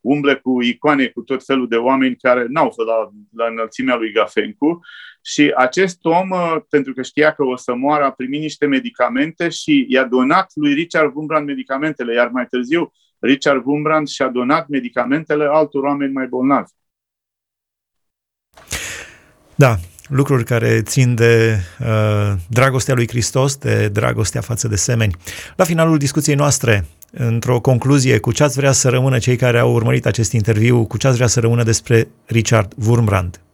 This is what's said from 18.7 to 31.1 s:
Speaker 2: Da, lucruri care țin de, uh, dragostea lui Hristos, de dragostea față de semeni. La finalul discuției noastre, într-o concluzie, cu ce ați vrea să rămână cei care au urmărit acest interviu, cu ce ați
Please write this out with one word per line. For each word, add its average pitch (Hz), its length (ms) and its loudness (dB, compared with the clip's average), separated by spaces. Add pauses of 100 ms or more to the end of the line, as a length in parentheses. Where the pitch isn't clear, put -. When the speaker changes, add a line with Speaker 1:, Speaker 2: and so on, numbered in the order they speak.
Speaker 2:
Da, 127 220 4 (360)
lucruri 135 320 2
care 113 380 0
țin 123 320 2
de, 113 420 4 (240)
uh, 107 520 0 (160)
dragostea 127 460 2
lui 117 140 0
Hristos, 135 480 -2
de 107 320 0
dragostea 110 520 -2
față 110 280 -6
de 107 80 -2
semeni. 110 380 0 (420)
La 185 80 4
finalul 165 340 2
discuției 143 380 0
noastre, 127 480 2 (260)
într-o 117 500 -2
concluzie, 127 580 2
cu 117 140 -2
ce 127 100 0
ați 143 140 0
vrea 135 160 2
să 135 160 2
rămână 127 300 2
cei 123 180 0
care 120 220 2
au 123 140 2
urmărit 120 340 0
acest 117 260 0
interviu, 113 540 2
cu - 100 -10
ce 113 100 -2
ați 131 100 2